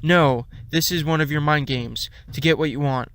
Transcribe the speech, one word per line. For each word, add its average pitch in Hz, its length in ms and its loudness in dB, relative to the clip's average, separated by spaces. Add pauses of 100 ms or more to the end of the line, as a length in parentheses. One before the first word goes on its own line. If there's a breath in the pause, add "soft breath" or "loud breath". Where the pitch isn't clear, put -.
No, 147 440 4 (240 loud breath)
this 160 200 0
is 175 120 -2
one 156 180 0
of 147 100 0
your 151 100 -2
mind 147 260 0
games, 120 420 -6 (240 soft breath)
to 120 80 -8
get 160 160 4
what 156 140 -2
you 123 80 -6
want 135 360 -2